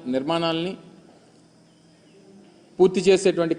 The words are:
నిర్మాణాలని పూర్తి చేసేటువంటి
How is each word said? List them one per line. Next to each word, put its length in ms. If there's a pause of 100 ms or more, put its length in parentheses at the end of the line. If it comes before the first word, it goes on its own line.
(160)
నిర్మాణాలని 600 (2000)
పూర్తి 260
చేసేటువంటి 540